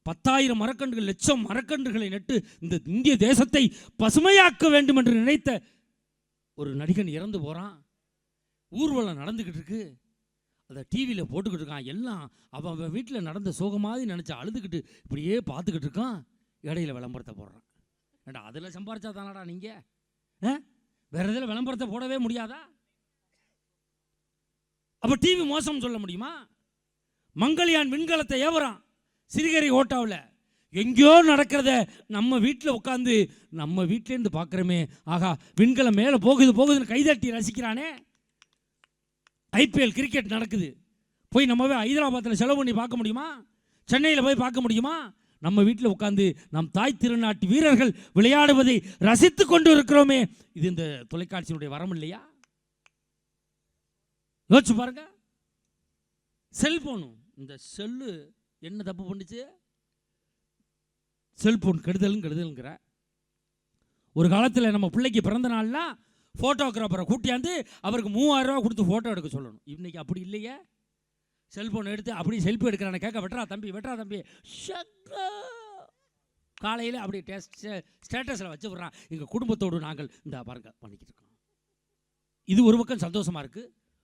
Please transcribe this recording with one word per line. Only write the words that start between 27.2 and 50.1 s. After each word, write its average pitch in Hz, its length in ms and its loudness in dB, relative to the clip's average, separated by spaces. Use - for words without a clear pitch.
மங்கள்யான் 311 540 2
விண்கலத்தை 302 520 -2
ஏவுறான் 294 420 -2
சிறுகரை 311 460 0
ஓட்டாவுல. 233 640 0
எங்கேயோ 254 580 8
நடக்கிறத 277 600 2
நம்ம 233 320 0
வீட்டுல 254 440 0
உட்காந்து, 247 480 0
நம்ம 165 340 -4
வீட்டுல 220 260 -2
இருந்து 247 200 -4
பாக்குறோமே, 175 600 -2
ஆகா, 170 340 -2
விண்கலம் 240 340 4
மேல 247 220 2
போகுது, 247 360 6
போகுதுன்னு 277 320 4
கைதட்டி 254 460 0
ரசிக்கிறானே. 233 720 -6
ஐ 254 180 4
பி 277 140 0
எல் 233 120 2
கிரிக்கெட் 262 320 -4
நடக்குது, 202 580 -6
போய் 254 220 4
நம்மவே 262 220 2
ஹைதராபாத்ல 247 600 -2
செலவு 254 220 2
பண்ணி 254 180 -2
பார்க்க 233 220 -4
முடியுமா? 240 500 -8
சென்னையில 285 360 2
போய் 269 140 4
பார்க்க 254 260 -2
முடியுமா? 240 520 -2
நம்ம 202 240 2
வீட்டுல 220 340 2
உட்காந்து 196 400 0
நம் 156 220 -4
தாய் 226 280 0
திருநாட்டு 220 480 0
வீரர்கள் 262 480 4
விளையாடுவதை 254 840 6
ரசித்து 240 460 6
கொண்டு 320 320 8
இருக்கிறோமே, 277 580 6